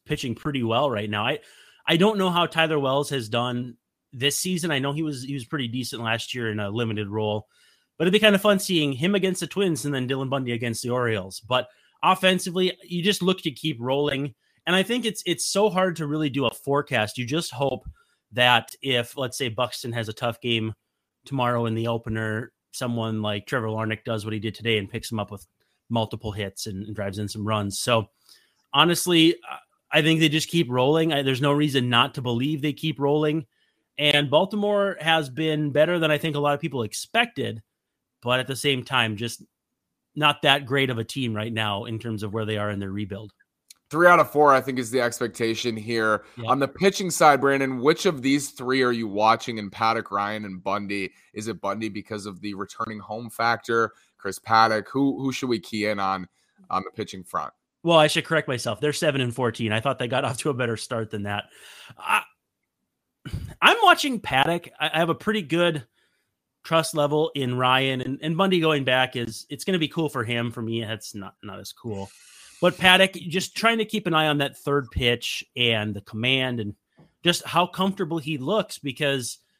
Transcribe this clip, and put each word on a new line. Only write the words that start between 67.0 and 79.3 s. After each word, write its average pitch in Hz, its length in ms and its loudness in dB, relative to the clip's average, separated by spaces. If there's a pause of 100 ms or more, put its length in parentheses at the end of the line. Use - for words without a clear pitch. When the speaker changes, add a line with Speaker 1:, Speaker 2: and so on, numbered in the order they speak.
Speaker 1:
in 127 240 -2
Ryan, 131 420 2
and, 131 220 -6
and 156 140 -2
Bundy 185 240 2
going 151 240 2
back 127 300 2
is, 117 360 -6
it's 143 140 -12
gonna 185 140 0
be 156 100 0
cool 160 200 -2
for 123 160 -4
him. 120 260 -2
For 117 120 -10
me, 113 200 -4
that's 107 320 -10
not, 98 280 -12
not 98 180 -14
as 101 120 -16
cool. 98 380 -10 (520)
But 180 160 2
Paddack, 185 500 4
just 185 260 -4
trying 226 240 2
to 214 60 0
keep 214 220 -4
an 165 80 2
eye 156 140 4
on 147 100 2
that 139 180 -2
third 139 340 -2
pitch 120 540 -2 (100)
and 113 380 0
the 98 80 -8
command 123 600 -2
and 101 140 -6 (480)
just 170 220 0
how 175 220 0
comfortable 185 500 -4
he 151 220 -6
looks, 180 400 -4
because 139 600 -4 (220)